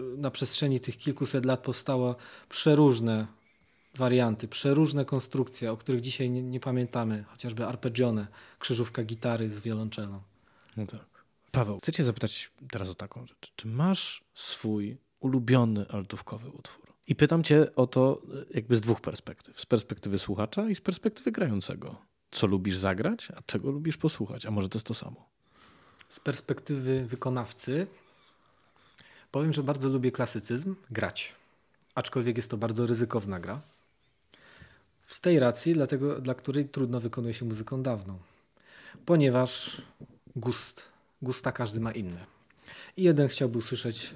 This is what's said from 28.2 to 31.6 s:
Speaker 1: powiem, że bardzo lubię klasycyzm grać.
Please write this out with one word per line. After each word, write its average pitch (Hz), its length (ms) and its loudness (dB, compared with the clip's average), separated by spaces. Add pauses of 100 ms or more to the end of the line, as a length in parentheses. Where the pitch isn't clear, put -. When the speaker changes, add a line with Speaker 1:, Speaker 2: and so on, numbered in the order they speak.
Speaker 1:
powiem, 151 220 2
że 147 100 0
bardzo 135 260 0
lubię 127 220 2
klasycyzm 123 640 -4 (160)
grać. 98 440 -4 (600)